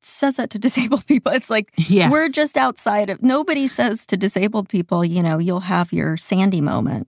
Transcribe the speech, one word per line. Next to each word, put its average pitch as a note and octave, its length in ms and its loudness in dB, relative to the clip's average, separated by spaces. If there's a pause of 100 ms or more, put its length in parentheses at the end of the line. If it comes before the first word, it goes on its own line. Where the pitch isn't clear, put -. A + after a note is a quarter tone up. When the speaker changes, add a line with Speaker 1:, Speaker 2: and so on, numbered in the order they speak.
Speaker 1:
says - 360 -2
that A#3+ 140 -6
to G3+ 80 -8
<laughs> A#3 80 -2
disabled B3+ 380 0
people. - 260 2
It's - 180 -2
like, G#3+ 260 -2
Speaker 2:
Yeah. F3 340 4
Speaker 1:
we're D#4 200 2
just D4+ 280 -2
outside G#3+ 540 0
of, - 100 -8
nobody C#4 460 2
says A3+ 400 -2
to G3 100 0
disabled G3+ 520 -2
people, F3 360 0
you E3+ 160 0
know, D#3+ 160 2
"You'll F3 240 0
have F3 320 -2
your D#3+ 240 -2
Sandy F#3+ 440 0
moment A#2+ 460 -2